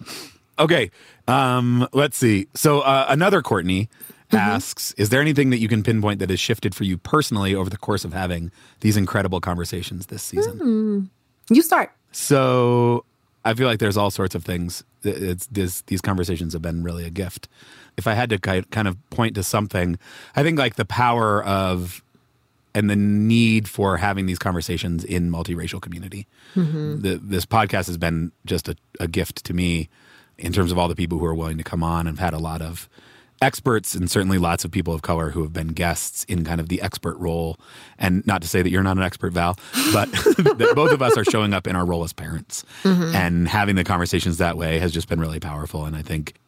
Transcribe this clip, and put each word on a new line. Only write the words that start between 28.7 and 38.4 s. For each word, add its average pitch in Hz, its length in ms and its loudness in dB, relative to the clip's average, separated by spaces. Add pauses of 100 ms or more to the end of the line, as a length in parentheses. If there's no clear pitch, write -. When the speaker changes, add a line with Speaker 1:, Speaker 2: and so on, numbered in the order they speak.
Speaker 1:
a 87 80 -4
gift 82 380 -4
to 90 80 -6
me 87 340 0 (520)
in 82 120 -6
terms 87 220 2
of 90 60 0
all 87 100 2
the 85 60 -6
people 85 240 -2
who 85 60 -2
are 82 100 -2
willing 80 220 -4
to 80 60 -8
come 85 200 -4
on. 82 240 0
I've 73 120 -6
had 87 140 -2
a 78 60 -6
lot 80 220 -6
of 82 280 -12 (520)
experts 127 540 0
and 90 160 -2
certainly 95 260 2
lots 85 280 0
of 85 60 -10
people 82 220 -2
of 78 80 -6
color 82 300 -2
who 80 120 -4
have 78 100 -8
been 82 160 -4
guests 82 560 -4
in 87 180 -2
kind 85 160 -2
of 80 80 -6
the 90 140 -4
expert 87 360 -6
role. 82 400 -4 (400)
And 92 300 2
not 95 140 2